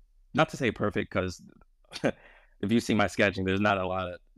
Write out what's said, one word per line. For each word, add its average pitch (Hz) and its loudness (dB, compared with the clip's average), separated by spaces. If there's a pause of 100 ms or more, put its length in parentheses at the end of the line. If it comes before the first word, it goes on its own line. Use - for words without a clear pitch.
(340)
not 151 2
to - -12
say 123 0
perfect, 101 -4
'cause 92 -4 (500)
<laughs> - -10
if - -6
you 113 4
see 117 0
my 104 4
sketching, 95 2
there's 95 0
not 104 2
a 92 -2
lot 92 -4
of, 87 -12 (200)